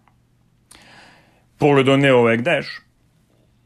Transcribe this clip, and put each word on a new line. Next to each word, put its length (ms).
pour 160
le 80
donner 280
au 180
Hekdesh. 540